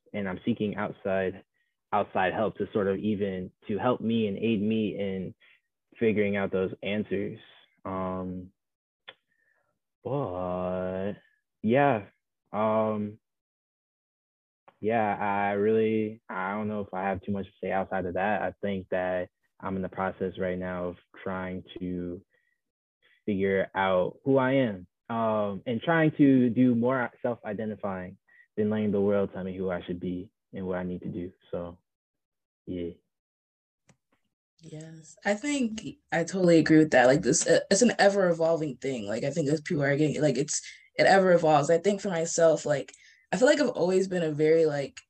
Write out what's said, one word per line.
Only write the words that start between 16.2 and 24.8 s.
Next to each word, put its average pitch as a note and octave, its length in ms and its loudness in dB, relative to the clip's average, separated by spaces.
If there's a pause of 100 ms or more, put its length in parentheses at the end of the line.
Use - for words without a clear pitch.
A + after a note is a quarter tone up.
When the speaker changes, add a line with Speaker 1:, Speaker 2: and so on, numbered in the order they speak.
Speaker 1:
I F#2 220 -6
don't G#2+ 160 -6
know G#2+ 140 -6
if G2 120 -10
I F#2 100 -4
have F#2+ 180 -2
too - 100 -8
much G2 140 -4
to - 60 -18 (100)
say F#2 100 -4
outside F#2+ 340 -2
of F2 100 -6
that. F#2+ 260 -2
I F2 200 -4
think G2 300 -6
that F#2 380 -4 (300)
I'm G2 160 -8
in F#2 60 -4
the F#2 80 -8
process F#2+ 480 -6
right F#2 200 -4
now F2+ 280 -6
of F2 100 -8 (280)
trying F#2 400 -8 (160)
to F2+ 420 -8 (1040)
figure G2 500 0
out F#2+ 480 0
who C3+ 140 2
I C3 160 2
am, G#2+ 340 -2 (220)